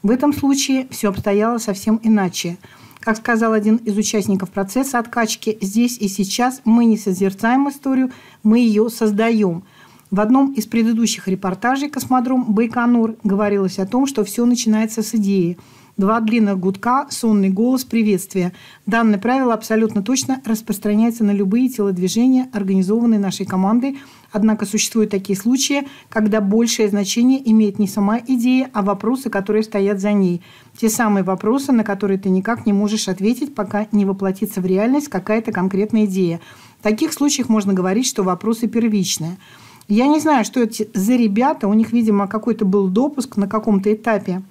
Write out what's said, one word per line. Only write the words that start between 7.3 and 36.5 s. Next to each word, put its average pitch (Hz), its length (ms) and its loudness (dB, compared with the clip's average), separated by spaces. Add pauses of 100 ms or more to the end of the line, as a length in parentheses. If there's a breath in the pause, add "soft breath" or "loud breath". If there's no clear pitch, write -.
историю, 262 440 -2 (320 loud breath)
мы 220 160 6
ее 226 280 4
создаем». 214 760 0 (480 soft breath)
В 196 80 0
одном 269 320 4
из 220 140 -4
предыдущих 226 600 0
репортажей 196 640 -2
«Космодром 254 640 -2
Байконур» 233 720 2
говорилось 196 560 0
о 190 60 -2
том, 254 200 0
что 269 160 -2
все 240 240 -2
начинается 220 560 0
с 220 140 -4
идеи. 196 420 0 (400 loud breath)
Два 214 220 2
длинных 214 380 0
гудка, 196 520 -2
сонный 208 400 0
голос, 247 340 0
приветствие. 190 680 -2 (320 loud breath)
Данное 220 320 2
правило 247 340 0
абсолютно 220 500 -2
точно 262 440 -2
распространяется 220 760 -2
на 202 100 2
любые 202 360 2
телодвижения, 214 840 0
организованные 208 680 2
нашей 190 240 -4
командой. 233 540 0 (340 loud breath)
Однако 214 320 2
существуют 214 460 -2
такие 196 280 -2
случаи, 277 480 0 (220 loud breath)
когда 214 320 0
большее 220 480 2
значение 240 640 2
имеет 214 280 4
не 208 80 2
сама 208 400 0
идея, 254 460 0
а 214 80 -2
вопросы, 214 480 -2
которые 208 340 0
стоят 202 380 -2
за 208 120 0
ней. 185 280 2 (380 loud breath)
Те 226 100 0
самые 208 360 0
вопросы, 214 480 0
на 220 120 4
которые 196 340 -2
ты 196 120 -2
никак 190 340 -2
не 208 80 2
можешь 208 360 0
ответить, 214 460 -2
пока 208 380 -4
не 202 140 2
воплотится 196 560 -4
в 185 40 -2
реальность 240 420 0
какая-то 214 440 -2
конкретная 196 540 0
идея. 180 340 -2 (400 loud breath)